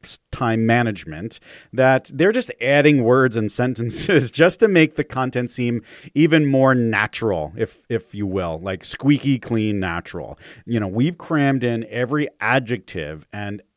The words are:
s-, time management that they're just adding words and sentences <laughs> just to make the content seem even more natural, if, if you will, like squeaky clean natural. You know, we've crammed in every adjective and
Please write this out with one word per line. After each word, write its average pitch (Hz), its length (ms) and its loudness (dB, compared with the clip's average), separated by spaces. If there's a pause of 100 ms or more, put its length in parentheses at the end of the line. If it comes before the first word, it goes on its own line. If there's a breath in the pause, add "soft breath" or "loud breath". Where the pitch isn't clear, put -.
s-, - 160 -16 (120)
time 113 360 0
management 110 720 -2 (340 loud breath)
that 131 400 2
they're 160 200 2
just 247 180 -2 (100)
adding 139 440 4
words 123 320 4
and 107 140 -2
sentences 123 800 0
<laughs> - 20 -20
just 165 280 2
to 220 80 6
make 160 280 4
the 143 80 -2
content 127 460 -4
seem 120 320 -2 (320 loud breath)
even 156 300 4
more 135 300 4
natural, 104 840 0
if, - 320 -6
if - 260 -6
you 104 120 -4
will, 90 320 -4
like 95 260 -8
squeaky 139 540 0
clean 107 420 -2
natural. 87 580 -8 (260 loud breath)
You 113 160 -2
know, 101 80 -4
we've 127 300 -2
crammed 139 460 0
in 117 240 -2
every 127 400 -4 (120)
adjective 104 920 -4
and 104 300 -10 (140)